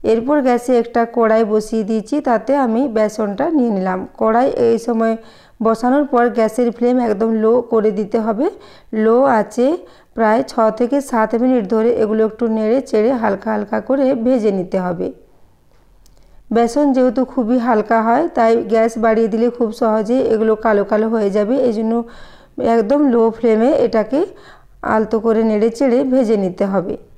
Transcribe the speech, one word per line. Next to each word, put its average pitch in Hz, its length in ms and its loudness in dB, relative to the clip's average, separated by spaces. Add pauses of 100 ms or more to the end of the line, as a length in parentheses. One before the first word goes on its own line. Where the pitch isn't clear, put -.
(120)
এরপর 240 240 0 (100)
গ্যাসে 240 260 0 (100)
একটা 233 200 -2 (140)
কড়াই 226 360 2
বসিয়ে 220 360 -2
দিয়েছি, 220 280 -2 (120)
তাতে 226 240 0 (120)
আমি 226 180 0 (140)
বেসনটা 214 480 -2 (120)
নিয়ে 240 200 2
নিলাম। 185 220 -2 (220)
কড়াই 226 280 2 (180)
এই 226 200 2
সময় 226 280 0 (520)
বসানোর 247 460 2
পর 240 120 2 (120)
গ্যাসের 226 400 0
ফ্লেম 247 200 0 (120)
একদম 214 220 0 (120)
লো 220 100 4 (200)
করে 220 260 2
দিতে 220 280 -2
হবে। 226 200 -2 (580)
লো 226 120 4 (220)
আঁচে 233 300 0 (480)
প্রায় 226 240 2 (100)
ছ - 40 -16 (240)
থেকে 247 180 0 (140)
সাত 220 200 0 (120)
মিনিট 254 200 2 (120)
ধরে 220 160 2 (120)
এগুলো 220 280 0
একটু 226 140 -6 (120)
নেড়ে 220 220 0 (120)
চেড়ে 220 200 2 (120)
হালকা 202 320 -2
হালকা 208 240 -4 (100)
করে 269 180 2 (180)
ভেজে 233 360 2
নিতে 185 260 -4
হবে। 180 220 -4 (1500)
বেসন 233 300 2 (100)
যেহেতু 254 260 2 (100)
খুবই 247 240 0 (100)
হালকা 226 400 0
হয়, 247 180 2 (120)
তাই 226 160 4 (200)
গ্যাস 226 200 2 (120)
বাড়িয়ে 220 280 2
দিলে 226 140 0 (120)
খুব 233 100 0 (120)
সহজেই 226 420 0 (100)
এগুলো 220 200 2 (120)
কালো 208 260 2
কালো 220 240 0
হয়ে 208 220 0
যাবে। 208 180 0 (140)
এই 220 100 0
জন্য 226 140 -2 (840)
একদম 233 260 2 (120)
লো 233 100 4 (140)
ফ্লেমে 226 340 2 (160)
এটাকে 226 340 -2 (720)
আলতো 220 300 -2
করে 226 260 2
নেড়ে 214 280 0
চেড়ে 254 200 2 (140)
ভেজে 226 320 2
নিতে 185 280 -2
হবে। 196 220 -2 (240)